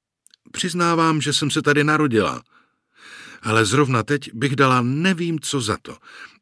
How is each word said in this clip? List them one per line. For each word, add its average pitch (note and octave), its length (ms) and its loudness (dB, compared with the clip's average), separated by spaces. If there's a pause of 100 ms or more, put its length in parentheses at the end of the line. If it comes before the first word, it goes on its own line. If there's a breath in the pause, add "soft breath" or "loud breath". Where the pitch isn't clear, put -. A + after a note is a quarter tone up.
(500)
Přiznávám, E3 680 0
že C#3+ 120 -2
jsem D3 180 0
se D#3 100 0
tady D3 220 2
narodila, A#2 600 0 (960 loud breath)
ale A2 240 2
zrovna B2+ 380 0
teď C#3+ 300 -4
bych C3 220 -2
dala C3 260 4
nevím E3 580 -2
co C#3 220 -4
za G#2 200 -2
to, - 160 -18 (440 loud breath)